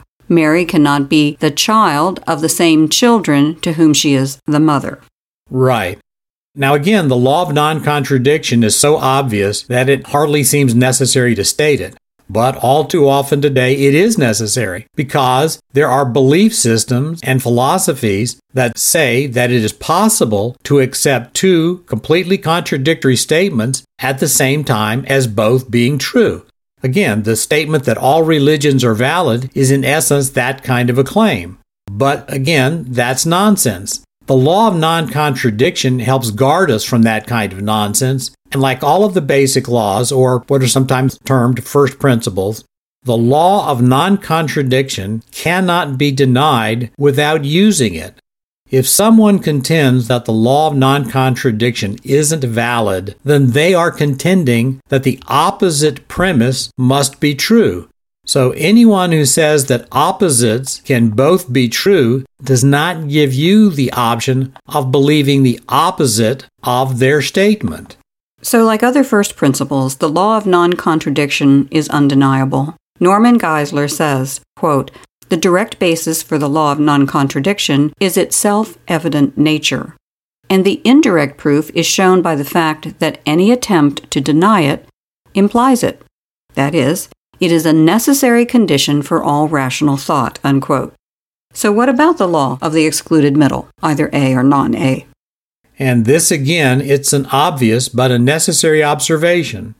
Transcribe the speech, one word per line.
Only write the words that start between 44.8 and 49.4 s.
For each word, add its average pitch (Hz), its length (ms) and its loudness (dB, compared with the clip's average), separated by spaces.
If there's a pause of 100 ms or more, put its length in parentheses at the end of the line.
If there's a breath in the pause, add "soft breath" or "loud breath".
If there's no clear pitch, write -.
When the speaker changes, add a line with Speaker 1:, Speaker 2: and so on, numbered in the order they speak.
Speaker 2:
cannot 170 640 -2
be 143 120 0
denied 123 880 0
without 147 460 0
using 156 520 2
it. 80 180 -12 (560)
If 131 180 0
someone 214 520 4
contends 139 680 0